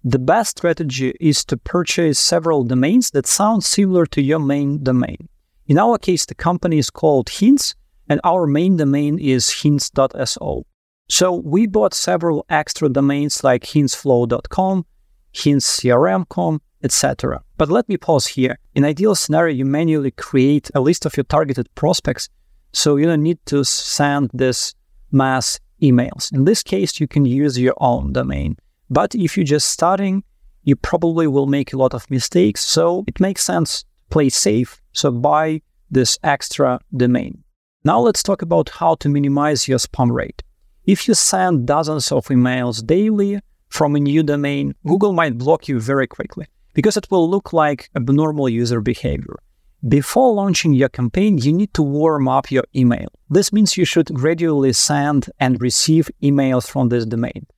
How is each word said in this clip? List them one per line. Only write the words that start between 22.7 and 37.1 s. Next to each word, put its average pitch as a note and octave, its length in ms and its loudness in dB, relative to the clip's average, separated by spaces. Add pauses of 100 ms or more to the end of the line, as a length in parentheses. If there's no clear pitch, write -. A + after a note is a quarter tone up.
so D3 220 2
you D3+ 100 2
don't D#3+ 160 2
need E3 240 0
to C#3+ 180 0
send C#3+ 680 -2
this B2+ 400 -2 (380)
mass C3 480 0 (200)
emails. B2+ 500 2
In C3+ 140 0
this G#3 180 2
case, F#3+ 380 -4
you D3 80 -2
can C#3+ 160 2
use C3 340 0
your B2+ 200 2
own C3 340 0
domain. C3+ 460 -4 (320)
But D3+ 240 0
if F3+ 200 -2
you're F3+ 120 0
just C#3+ 220 0
starting, F#3+ 560 0 (400)
you C#3+ 120 4
probably E3 500 0
will C#3 200 0
make C#3 260 -2
a C3 60 -6
lot C3 160 2
of A#2+ 160 -12
mistakes, C3 520 0
so F3 440 0
it - 120 -10
makes F#3+ 240 0
sense - 400 -2
to - 40 -20 (240)
play D3 180 2
safe, - 540 -2 (100)
so - 180 0
buy D3+ 520 0 (280)
this B2+ 320 2
extra C#3 560 0 (160)
domain. B2 480 0 (400)